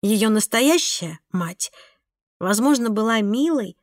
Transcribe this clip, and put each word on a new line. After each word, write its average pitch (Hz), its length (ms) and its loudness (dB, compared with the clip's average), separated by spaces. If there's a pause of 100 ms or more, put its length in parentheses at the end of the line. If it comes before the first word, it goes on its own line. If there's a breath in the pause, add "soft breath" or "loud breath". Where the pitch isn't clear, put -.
Ее 214 280 2
настоящая 214 880 0 (100)
мать, 175 400 -6 (680 soft breath)
возможно, 233 500 0
была 220 300 0
милой 233 640 -2